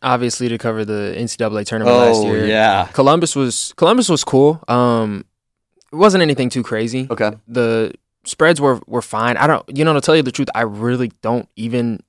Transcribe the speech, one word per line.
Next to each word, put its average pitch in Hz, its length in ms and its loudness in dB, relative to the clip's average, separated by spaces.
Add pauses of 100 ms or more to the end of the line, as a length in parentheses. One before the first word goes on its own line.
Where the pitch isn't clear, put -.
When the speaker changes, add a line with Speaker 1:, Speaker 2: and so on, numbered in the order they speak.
Speaker 1:
obviously, 123 460 -2
to 117 80 -4
cover 110 280 -4
the 104 320 -6
N 117 100 -6
C - 100 -10
double 107 200 -2
A 104 80 -6
tournament 117 320 2
last 117 200 6
Speaker 2:
Oh, 104 140 0
Speaker 1:
year. 107 140 -2
Speaker 2:
yeah. 107 480 2
Speaker 1:
Columbus 156 420 2
was, 131 420 -4
Columbus 214 320 2
was 156 140 0
cool. 143 440 2
Um, 117 580 0 (640)
it 143 40 -16
wasn't 190 260 4
anything 135 280 0
too 123 140 -4
crazy. 117 460 -4
Speaker 2:
Okay. 107 220 -2 (160)
Speaker 1:
The 113 460 -2 (320)
spreads 156 340 2
were, 139 280 2
were 117 140 -4
fine. 113 360 -4
I 143 100 2
don't, 151 160 0 (120)
you 151 100 0
know, 160 80 2
to 139 80 2
tell 156 140 2
you 156 80 2
the 127 80 -4
truth, 135 240 -4
I 113 60 -2
really 117 500 -4 (100)
don't 117 340 -4
even 117 540 -6